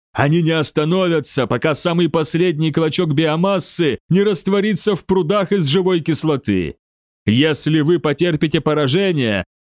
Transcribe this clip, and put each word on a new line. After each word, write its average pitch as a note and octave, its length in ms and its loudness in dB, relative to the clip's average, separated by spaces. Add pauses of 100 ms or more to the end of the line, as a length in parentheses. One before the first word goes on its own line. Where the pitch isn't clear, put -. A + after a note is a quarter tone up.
(160)
Они D3 240 2
не D#3+ 120 0
остановятся, D#3+ 920 0
пока C3+ 280 0
самый E3+ 340 0
последний D#3+ 640 0
клочок D#3+ 400 0
биомассы E3 880 0 (100)
не F#3 140 2
растворится G3+ 720 0
в - 80 -8
прудах F#3+ 480 0
из F#3+ 140 2
живой F3+ 340 2
кислоты. A#2+ 760 -2 (500)
Если D3+ 540 2
вы D#3+ 180 2
потерпите D#3 640 -2
поражение, D3 840 0 (200)